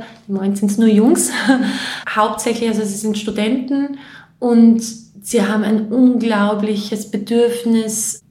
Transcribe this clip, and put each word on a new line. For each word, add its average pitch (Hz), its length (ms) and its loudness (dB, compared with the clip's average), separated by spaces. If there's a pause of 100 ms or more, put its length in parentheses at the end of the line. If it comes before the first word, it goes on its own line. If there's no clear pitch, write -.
(260)
im 202 80 -6
Moment 196 240 -2
sind's 202 200 0
nur 226 100 4
Jungs, 226 420 4 (400)
<laughs> - 440 -8
hauptsächlich, 226 540 -2
also 214 140 -2
sie 196 140 -4
sind 214 200 -4
Studenten 262 800 -4 (420)
und 233 440 4
sie - 640 -4
haben 214 180 -2
ein 214 240 0
unglaubliches 214 1200 0
Bedürfnis, 226 1080 -2 (100)